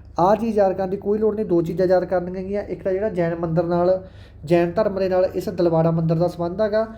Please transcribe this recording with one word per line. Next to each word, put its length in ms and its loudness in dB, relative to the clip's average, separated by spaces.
ਆਹ 160 4
ਚੀਜ਼ 220 -2
ਯਾਦ 160 4
ਕਰਨ 160 -4
ਦੀ 80 -4
ਕੋਈ 220 -2
ਲੋੜ 160 2
ਨਹੀਂ, 100 -4
ਦੋ 160 2
ਚੀਜ਼ਾਂ 260 0
ਯਾਦ 180 4
ਕਰਨੀਆਂ 300 -4
ਹੈਗੀਆਂ। 280 -6
ਇੱਕ 200 -10
ਤਾਂ 100 -2
ਜਿਹੜਾ 160 -2
ਜੈਨ 260 -2
ਮੰਦਿਰ 300 0
ਨਾਲ, 380 2
ਜੈਨ 260 2
ਧਰਮ 280 0
ਦੇ 100 0
ਨਾਲ 240 2
ਇਸ 160 -6
ਦਲਵਾੜਾ 420 2
ਮੰਦਿਰ 260 2
ਦਾ 100 2
ਸੰਬੰਧ 340 -4
ਹੈਗਾ। 260 0